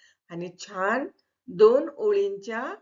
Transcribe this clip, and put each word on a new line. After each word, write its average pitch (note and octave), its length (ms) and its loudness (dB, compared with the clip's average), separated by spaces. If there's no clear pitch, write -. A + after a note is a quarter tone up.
आणि F3 280 -12
छान G#3 480 -4
दोन A#3 400 6
ओळींच्या G3+ 760 -4